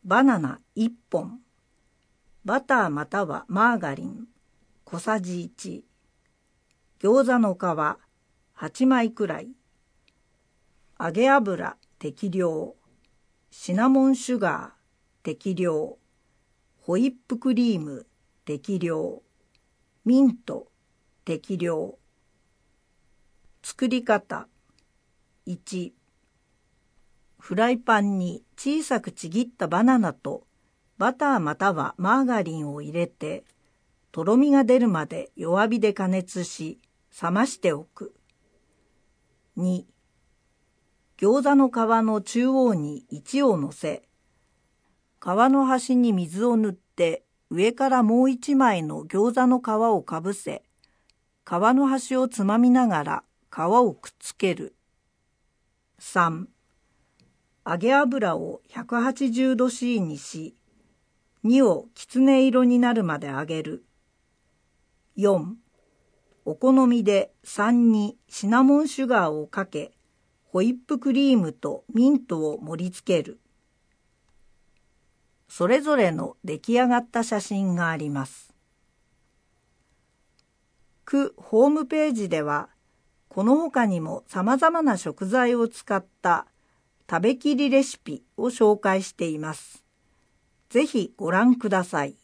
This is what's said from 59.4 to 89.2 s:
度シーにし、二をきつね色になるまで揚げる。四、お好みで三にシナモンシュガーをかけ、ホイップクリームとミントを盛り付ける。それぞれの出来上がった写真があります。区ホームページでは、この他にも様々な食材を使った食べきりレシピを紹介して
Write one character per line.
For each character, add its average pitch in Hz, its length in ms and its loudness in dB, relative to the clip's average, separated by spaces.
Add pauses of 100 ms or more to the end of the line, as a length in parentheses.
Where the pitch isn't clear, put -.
度 247 140 2
シ 240 280 -4
ー - 40 0
に 156 160 -4
し、 - 400 -14 (840)
二 254 200 4
を 185 320 2
き - 120 -20
つ 254 140 -2
ね 269 260 6
色 254 180 4
に 247 140 4
な 240 140 2
る 220 120 0
ま 156 140 -2
で 143 100 -10
揚 139 160 -6
げ 156 180 -8
る。 156 220 -12 (1300)
四、 196 420 0 (880)
お 156 100 -6
好 262 320 4
み 240 180 2
で 196 280 0 (120)
三 233 480 2
に 208 240 -2 (120)
シ - 200 -8
ナ 240 140 4
モ 285 160 6
ン 302 100 0
シ 269 160 -6
ュ - 20 -4
ガ 202 240 2
ー 151 40 -6
を 151 120 -8
か 196 200 -6
け、 - 260 -10 (520)
ホ 185 180 -2
イ 233 80 2
ッ 254 60 -4 (100)
プ 285 120 -4
ク 269 140 0
リ 269 220 4
ー 226 40 6
ム 160 140 0
と - 400 -8
ミ 247 180 4
ン 254 140 2
ト 156 260 -4
を - 100 -8
盛 165 260 -8
り 180 40 -6
付 - 260 -2
け 147 60 0
る。 - 160 -14 (2000)
そ - 180 -4
れ 262 140 4
ぞ 294 160 0
れ 190 160 2
の - 320 -8
出 156 140 -8
来 240 220 0
上 254 60 2
が 240 100 2
っ 240 120 -2
た 233 160 -4
写 214 160 -4
真 196 340 -4
が 170 160 -2
あ 160 60 -6
り 147 140 -8
ま 139 160 -6
す。 - 280 -20 (2500)
区 277 320 -2
ホ 226 300 2
ー - 20 4
ム 302 180 0
ペ 302 220 0
ー 285 40 -2
ジ 208 160 -4
で 156 140 -2
は、 147 260 -4 (600)
こ 196 160 -4
の 254 120 4
他 269 300 0
に 180 140 -2
も 160 280 -10
様 208 280 0
々 320 260 2
な 247 140 2
食 180 300 -8
材 240 280 2
を 233 140 0
使 - 280 -6
っ 190 80 -4 (180)
た 175 240 0 (640)
食 170 120 -2
べ 254 140 2
き 294 200 -2
り 277 140 0
レ 269 120 6
シ - 160 -6
ピ - 240 -12 (140)
を 233 100 -4
紹 214 320 2
介 190 240 0
し - 100 -12
て 170 160 -6